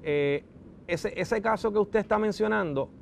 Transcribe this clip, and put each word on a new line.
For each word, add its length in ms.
eh, 400
ese, 340
ese 220
caso 300
que 80
usted 200
está 200
mencionando 680